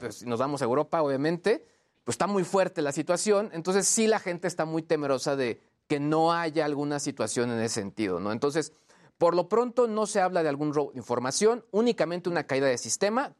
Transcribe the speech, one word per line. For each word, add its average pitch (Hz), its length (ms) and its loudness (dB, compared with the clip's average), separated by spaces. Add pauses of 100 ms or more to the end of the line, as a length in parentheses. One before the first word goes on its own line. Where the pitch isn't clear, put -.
pues, 113 160 -10
si 117 100 -16
nos 117 120 -2
vamos 139 240 -2
a - 20 0
Europa, 151 380 0
obviamente, 165 640 0 (380)
pues 117 100 -6
está 170 120 0
muy 202 180 0
fuerte 180 360 0
la 143 120 0
situación, 196 600 0
entonces 180 340 0
sí 220 200 2
la 214 120 4
gente 175 300 -4
está 165 160 -2
muy 160 180 -2
temerosa 147 540 0
de 120 240 -2 (280)
que 147 120 0
no 156 320 2
haya 165 320 0
alguna 147 360 -2
situación 120 500 -2
en 117 100 -2
ese 113 200 -2
sentido, 98 380 -2
¿no? 101 140 -2
Entonces, 143 400 -2 (460)
por 170 160 4
lo 175 160 0
pronto 240 380 2
no 214 180 -2
se 202 160 0
habla 180 200 2
de 156 60 0
algún 143 240 -2
robo 143 200 -2
de 127 60 -12
información, 131 720 0
únicamente 180 600 0
una 160 140 0
caída 139 220 0
de 123 120 2
sistema 202 600 -2